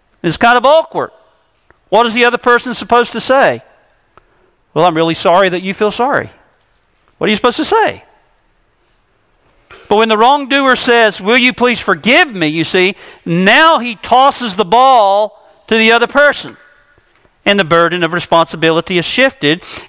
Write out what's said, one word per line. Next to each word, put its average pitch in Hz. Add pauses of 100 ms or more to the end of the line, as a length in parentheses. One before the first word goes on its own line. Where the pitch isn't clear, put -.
(240)
It's 165
kind 240
of 226
awkward. 277 (760)
What 220
is 226
the 240
other 240
person 240
supposed 233
to 226
say? 180 (1120)
"Well, 156
I'm 170
really 165
sorry 185
that 180
you 190
feel 208
sorry." 240 (880)
What 160
are 202
you 214
supposed -
to 320
say? 415 (1800)
But 202
when 226
the 214
wrongdoer 269
says, 233
"Will 214
you 247
please 240
forgive 233
me?" 165
you 160
see, 185 (300)
now 240
he 233
tosses 247
the 202
ball 214 (260)
to 220
the 220
other 233
person. 269 (880)
And 202
the 190
burden 170
of 165
responsibility 165
is 165
shifted, 185 (240)